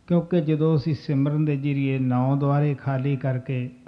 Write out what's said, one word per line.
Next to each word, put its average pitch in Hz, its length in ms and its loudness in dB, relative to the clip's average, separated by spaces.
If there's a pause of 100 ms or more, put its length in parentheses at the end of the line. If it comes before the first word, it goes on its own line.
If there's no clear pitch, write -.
ਕਿਉਂਕਿ 175 340 2
ਜਦੋਂ 156 340 2
ਅਸੀਂ 151 200 0
ਸਿਮਰਨ 147 500 0
ਦੇ 147 120 0
ਜ਼ਰੀਏ 139 420 0
ਨੌ 127 360 2
ਦੁਆਰੇ 143 400 2
ਖਾਲੀ 139 400 -2
ਕਰਕੇ 127 540 -4 (180)